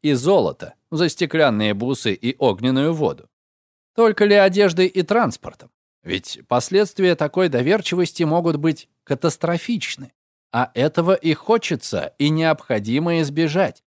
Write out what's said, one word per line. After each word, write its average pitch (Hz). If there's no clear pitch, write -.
и 147
золото 127
за 165
стеклянные 127
бусы 117
и 117
огненную 131
воду? 151
Только 214
ли 202
одеждой 190
и 185
транспортом? -
Ведь 87
последствия 185
такой 170
доверчивости 170
могут 165
быть 151
катастрофичны. 165
А 123
этого 165
и 165
хочется, 123
и 147
необходимо 156
избежать. 156